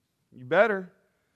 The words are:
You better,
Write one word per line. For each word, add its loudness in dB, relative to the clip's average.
You -20
better, 0